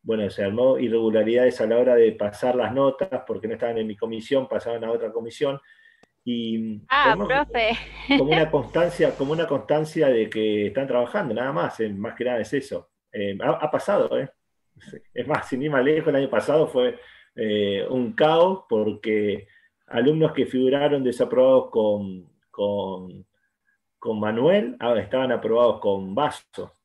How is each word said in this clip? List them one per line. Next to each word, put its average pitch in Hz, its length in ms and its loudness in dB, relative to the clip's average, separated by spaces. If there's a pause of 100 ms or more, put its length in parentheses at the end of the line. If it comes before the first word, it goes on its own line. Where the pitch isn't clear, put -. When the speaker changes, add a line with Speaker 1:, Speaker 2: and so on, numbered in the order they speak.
Speaker 1:
bueno, 110 280 -2
se - 120 -6
armó 120 360 2
irregularidades 113 800 2
a 113 60 2
la 113 100 2
hora 123 180 4
de 117 180 6
pasar 110 420 -2
las 117 180 0
notas 135 540 -2
porque 101 200 -6
no 113 80 -4
estaban 117 220 -4
en 110 100 -2
mi 107 100 -8
comisión, 113 520 -2
pasaban 117 340 -4
a 113 80 -6
otra 113 220 -2
comisión. 117 480 -4 (640)
Y 113 640 -4
Speaker 2:
Ah, 269 260 2
Speaker 1:
tenemos 202 140 -4
Speaker 2:
profe. 247 420 0 (480)
Speaker 1:
como 147 140 2
una - 180 2
constancia, 135 640 0
como 139 180 -2
una 160 140 0
constancia 151 600 0
de 113 200 2
que 107 400 0
están 135 180 -4
trabajando, 123 480 -2
nada 127 180 -2
más, 156 280 -4
eh, 110 100 -2
más 104 240 -8
que 120 100 -6
nada 120 160 -2
es 101 120 -6
eso. 104 380 -6 (220)
Eh, 101 300 -4
ha, 127 80 0
ha 151 200 -2
pasado, 143 480 0
¿eh? 139 120 -4 (800)
Es 123 140 -8
más, 139 220 -2
sin 131 140 -4
ir 151 80 -2
más 135 140 2
lejos, 156 240 2
el 139 80 2
año 135 140 0
pasado 143 360 2
fue, 123 320 0 (360)
eh, 104 540 0
un 123 260 -2
caos 165 560 4
porque 107 800 -2 (380)
alumnos 151 460 2
que 127 140 0
figuraron 135 580 2
desaprobados 127 680 4
con, 101 560 -2 (240)
con, 95 760 -6 (720)
con 110 200 -4
Manuel, 151 640 0
ah, 117 180 0
estaban 127 320 -2
aprobados 113 500 2
con 98 340 -2
Basso - 600 -6 (100)